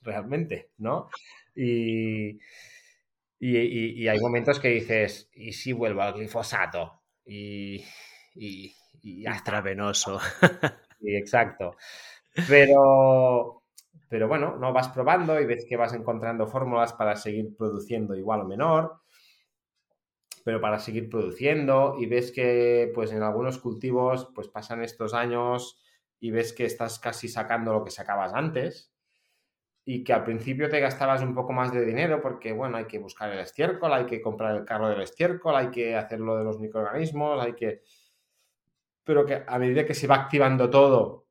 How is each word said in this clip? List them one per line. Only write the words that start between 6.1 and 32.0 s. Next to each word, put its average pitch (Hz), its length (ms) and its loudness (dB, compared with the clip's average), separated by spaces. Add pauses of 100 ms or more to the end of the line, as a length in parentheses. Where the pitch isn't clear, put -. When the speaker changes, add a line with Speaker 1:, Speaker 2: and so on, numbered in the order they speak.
Speaker 1:
glifosato?". 101 880 -6 (200)
Y, 101 640 -12 (500)
y, 98 400 -14 (260)
y 95 200 -16
ya 107 100 -8
está. 101 200 -8
Speaker 2:
Intravenoso. 98 680 -4 (800)
Speaker 1:
Sí, 104 160 -4
exacto. 101 600 0 (720)
Pero, 135 1120 8 (460)
pero 110 180 0
bueno, 147 300 0
no, 127 160 -2
vas 127 160 2
probando 156 500 2
y 147 60 2
ves 117 240 -2
que 120 80 -2
vas 117 160 0
encontrando 113 540 -4
fórmulas 120 440 0
para 107 240 0
seguir 107 400 -6
produciendo 104 600 -6
igual 101 260 -2
o 98 40 -6
menor, 156 560 0 (1400)
pero 113 180 -2
para 107 180 0
seguir 110 300 -8
produciendo, 135 880 0
y 120 60 -2
ves 120 260 0
que, 120 640 2
pues, 107 160 -2
en 107 100 -4
algunos 120 360 -2
cultivos, 127 760 -2
pues, 101 140 -12
pasan 117 340 -10
estos 113 320 -6
años 120 680 -2 (380)
y 117 100 -6
ves 113 220 -2
que 123 100 -4
estás 113 360 -4
casi 117 280 -8
sacando 113 460 -2
lo 107 100 2
que - 80 -12
sacabas 98 420 -4
antes, 147 600 -6 (880)
y 127 200 -6
que 127 100 2
al 110 100 2
principio 127 460 -4
te 151 100 2
gastabas 135 420 0
un 127 120 -4
poco 127 180 -4
más 127 220 -2
de 123 120 0
dinero 147 360 0